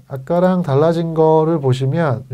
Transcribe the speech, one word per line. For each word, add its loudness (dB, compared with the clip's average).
아까랑 -2
달라진 0
거를 2
보시면 -2